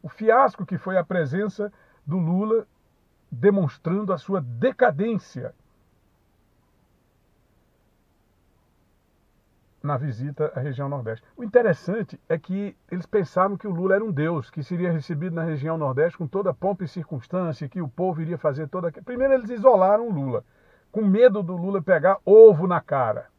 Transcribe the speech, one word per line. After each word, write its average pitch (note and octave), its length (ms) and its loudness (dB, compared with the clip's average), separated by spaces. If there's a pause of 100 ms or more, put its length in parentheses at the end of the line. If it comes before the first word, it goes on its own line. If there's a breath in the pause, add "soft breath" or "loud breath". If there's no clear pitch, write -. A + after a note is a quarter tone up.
O D#3+ 80 -14
fiasco A3 560 2
que F3+ 120 -8
foi F#3 200 -4
a F3 60 0
presença F#3+ 680 -4 (340 soft breath)
do D#3 120 -4
Lula G3+ 480 0 (680)
demonstrando F#3+ 800 0
a E3+ 40 -4
sua F#3+ 240 -4
decadência C#3+ 1120 -2 (4000)
na D3 140 -4
visita C#3 600 -6
à - 40 -6
região C#3 300 -8
Nordeste. A2+ 340 -8 (140 soft breath)
O B3+ 60 -12
interessante G#3+ 840 0
é D#3+ 100 -2
que F#3+ 380 -8 (160)
eles F3+ 140 -8
pensavam G3 500 -2
que G#3+ 120 -12
o G3 40 -6
Lula F#3 240 0
era G3+ 80 0
um A3 80 -6
deus, D3+ 380 -4
que D#3 120 -12
seria F3 300 -4
recebido E3 440 -6
na E3 80 -4
região D#3+ 340 -4
Nordeste D3 400 -2
com E3 100 -8
toda F#3+ 220 -4
a D3+ 40 -4
pompa F#3+ 300 -4
e D#3 40 -8
circunstância, D#3+ 840 -8
que F#3 120 -10
o D#3 60 -8
povo E3+ 340 -4
iria D#3+ 160 -6
fazer D3 300 -4
toda F3 220 -6
a - 20 -8
Primeiro C4 420 -2
eles A#3+ 160 -2
isolaram G#3+ 580 2
o A3 40 -6
Lula, C3+ 320 -4 (480 soft breath)
com A3 100 -4
medo G#3 400 4
do F3+ 140 -8
Lula F#3 260 -4
pegar F3+ 440 2
ovo G3+ 420 10
na F3 140 0
cara. B2 460 -4 (120)